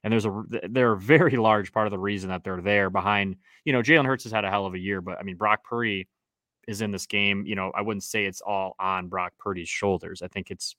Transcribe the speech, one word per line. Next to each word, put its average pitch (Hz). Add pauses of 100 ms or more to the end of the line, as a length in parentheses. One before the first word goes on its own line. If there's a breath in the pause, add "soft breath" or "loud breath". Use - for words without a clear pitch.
And 107
there's 113
a, 107 (260)
they're 120
a 104
very 139
large 107
part 107
of 101
the 98
reason 95
that 92
they're 92
there 101
behind, 98 (260 soft breath)
you 156
know, 127
Jalen 143
Hurts 131
has 110
had 107
a 98
hell 98
of 95
a 92
year, 95
but, 90
I -
mean, 95
Brock 104
Purdy 110 (600)
is 107
in 104
this 95
game. 101
You 107
know, 95
I 101
wouldn't 104
say 107
it's 95
all 95
on 92
Brock 90
Purdy's 90
shoulders. 92
I 90
think 98
it's -